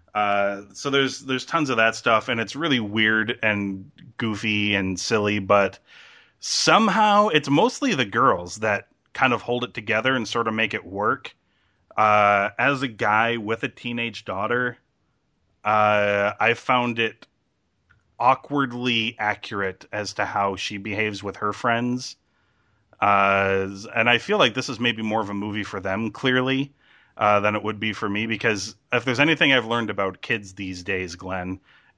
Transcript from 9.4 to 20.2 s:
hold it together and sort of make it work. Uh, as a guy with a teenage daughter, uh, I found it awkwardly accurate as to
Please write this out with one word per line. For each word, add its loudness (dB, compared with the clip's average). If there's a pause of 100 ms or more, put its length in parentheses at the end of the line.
hold -2
it -10
together 0
and -2
sort -2
of -2
make 0
it -8
work. -4 (600)
Uh, 4 (100)
as 0
a -4
guy 0
with -4
a -6
teenage -8
daughter, -4 (880)
uh, 2
I 4
found 0
it -4 (920)
awkwardly 0
accurate -4
as -6
to -2